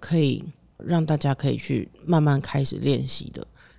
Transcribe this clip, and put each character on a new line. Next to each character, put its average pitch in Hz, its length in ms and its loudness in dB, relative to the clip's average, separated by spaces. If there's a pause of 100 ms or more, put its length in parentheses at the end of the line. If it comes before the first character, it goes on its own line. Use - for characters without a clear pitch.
可 165 180 0
以 139 240 2 (360)
让 165 260 0
大 151 120 2
家 143 160 0
可 139 160 -2
以 120 80 0
去 117 320 -4 (160)
慢 156 160 4
慢 143 200 4
开 139 240 -2
始 - 120 -2
练 135 300 0
习 - 240 -8
的， - 160 -12 (320)